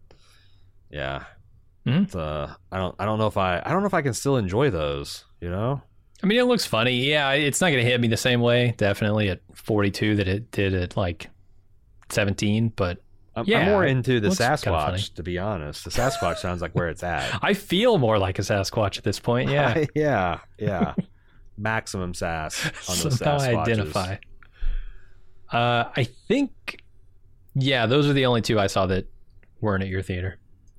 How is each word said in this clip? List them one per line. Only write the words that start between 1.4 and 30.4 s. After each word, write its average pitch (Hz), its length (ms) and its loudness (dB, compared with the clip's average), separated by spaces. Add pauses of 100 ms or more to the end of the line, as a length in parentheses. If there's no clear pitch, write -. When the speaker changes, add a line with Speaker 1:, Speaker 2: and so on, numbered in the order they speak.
Speaker 2:
Mm-hmm. 175 180 2
Speaker 1:
It's, 190 120 -4
uh, 76 400 -6 (160)
I 92 60 -6
don't, 92 200 -4
I 95 80 -4
don't 110 140 -2
know 110 80 2
if 107 100 -4
I, 90 260 2
I 104 80 -6
don't 185 100 0
know 208 60 0
if 196 60 -4
I 170 80 2
can 139 140 -2
still 139 220 0
enjoy 110 340 2
those, 71 520 -4 (160)
you 87 120 -8
know? 120 300 -4 (420)
Speaker 2:
I - 20 0
mean, 220 140 4
it 247 60 4
looks 247 200 2
funny. 120 300 2 (120)
Yeah, 147 260 2
it's 143 280 2
not 180 80 4
gonna 127 140 4
hit 120 180 4
me 120 60 4
the 113 100 2
same 123 240 2
way, 120 360 4
definitely, 104 520 2
at 87 100 -4 (140)
forty-two 104 640 2
that 101 120 2
it 104 220 -2
did 95 240 0
at, 90 240 -2
like, 90 320 -4 (800)
seventeen, 104 680 2
but 90 220 -2 (380)
Speaker 1:
I'm, 117 100 -4
Speaker 2:
yeah, 214 140 2
Speaker 1:
I'm 175 80 2
more 196 180 4
Speaker 2:
it 139 60 2
Speaker 1:
into 127 280 2
the 101 100 2
Speaker 2:
looks 92 100 2
kinda 127 180 2
Speaker 1:
Sasquatch, 80 280 0
Speaker 2:
funny. 90 180 -2 (120)
Speaker 1:
to 90 60 -10
be 87 160 -6
honest. 87 460 -6
The 87 80 -12
Sasquatch 104 460 -2
sounds 90 220 -4
like 85 140 -6
where 87 160 0
it's 78 140 -8
at. 80 360 -2
Speaker 2:
<laughs> - 40 -4
I 185 100 2
feel 202 460 2
more 110 180 4
like 92 220 0
a - 20 0
Sasquatch 101 560 0
at - 60 -12
this 101 160 -2
point, 127 320 0
yeah. 143 380 2
Speaker 1:
<laughs> - 60 -8
Yeah, 107 440 0 (180)
yeah. 98 380 -2 (600)
Maximum 104 600 -4
sass 80 500 -4 (240)
on 180 80 -2
those 147 220 0
Speaker 2:
Somehow 147 180 2
I 131 160 0
Speaker 1:
Sasquatches. 120 80 2
Speaker 2:
identify. 98 540 -2 (1400)
Uh, 120 340 2 (100)
I 131 80 0 (240)
think, - 540 -2 (760)
yeah, 131 300 2
those 143 240 4
are 143 40 4
the 135 120 4
only 120 160 4
two 107 180 2
I 101 80 4
saw 95 200 0
that 92 200 0 (540)
weren't 98 220 0
at 95 60 -6
your 95 120 -4
theater. 90 380 -6 (400)